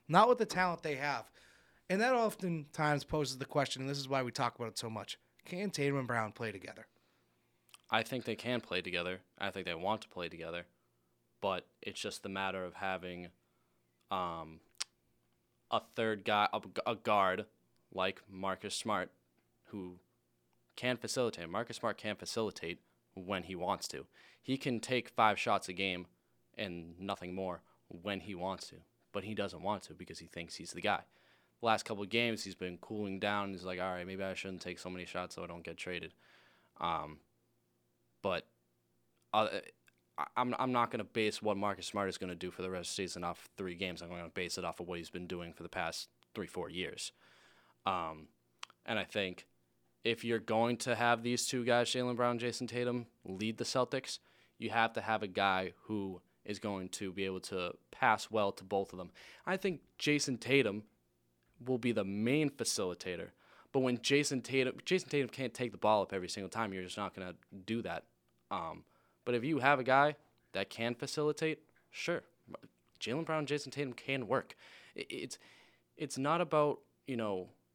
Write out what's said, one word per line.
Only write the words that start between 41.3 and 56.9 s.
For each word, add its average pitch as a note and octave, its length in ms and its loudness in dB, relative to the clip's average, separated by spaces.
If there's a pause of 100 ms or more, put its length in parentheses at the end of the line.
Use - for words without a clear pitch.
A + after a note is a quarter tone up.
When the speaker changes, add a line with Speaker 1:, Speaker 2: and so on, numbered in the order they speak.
Speaker 2:
what G#2 160 2
Marcus G2 280 0
Smart G2+ 220 0
is F2+ 80 -2
gonna F2+ 180 -6
do F2+ 160 -6
for - 120 -8
the F#2 80 -2
rest F2+ 220 -4
of - 40 -6
the G2+ 60 -2
season F2 220 -4
off - 340 -6
three F#2 160 -4
games. F2 260 -4
I'm F2 80 -10
gonna E2+ 220 -8
base F2+ 260 -4
it F#2 80 -4
off E2+ 160 -4
of E2+ 80 -8
what F2 100 -4
he's E2 120 -8
been F2+ 160 -8
doing E2+ 260 -6
for - 100 -14
the E2 60 -8
past E2+ 400 -4 (260)
three, - 120 -4
four D#2+ 240 -6
years. F2 420 -6 (720)
Um, D#2+ 440 -2 (580)
and A2+ 120 0
I F#2+ 60 0
think F#2+ 420 -2 (560)
if A#2 220 2
you're A#2 140 2
going A2+ 400 4
to B2 160 0
have A#2 280 4
these A#2+ 240 2
two B2+ 180 0
guys, A#2+ 240 6
Jaylen B2 280 0
Brown, A#2+ 220 2
Jason A#2+ 280 -2
Tatum, A#2+ 400 -2 (200)
lead G#2+ 320 -2
the A#2+ 60 -2
Celtics, C3 540 0 (400)
you G#2+ 120 -4
have A2+ 240 4
to A2 80 -2
have A2 200 0
a G2+ 60 -4
guy F#2+ 440 2 (100)
who G2 400 -4 (220)
is G2 140 -6
going F#2+ 300 -4
to F#2+ 240 -6